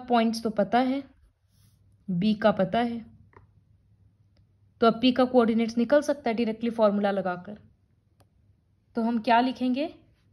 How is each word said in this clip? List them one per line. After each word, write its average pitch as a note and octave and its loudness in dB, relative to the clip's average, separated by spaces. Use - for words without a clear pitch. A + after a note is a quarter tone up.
पॉइंट्स A3+ 0
तो A3 -6
पता G3+ 0
है, C4 -2
बी G3 0
का G#3+ 2
पता G3+ -2
है, A#3 -4
तो A3+ 4
अब A3+ 2
पी B3+ 4
का B3+ 2
कोऑर्डिनेट्स A#3 2
निकल A#3+ 2
सकता C#4+ -4
है A3 -4
डायरेक्टली A3+ -4
फॉर्मूला G3+ 2
लगाकर। F#3 -6
तो A3+ 0
हम A#3 0
क्या A#3 4
लिखेंगे, B3+ -2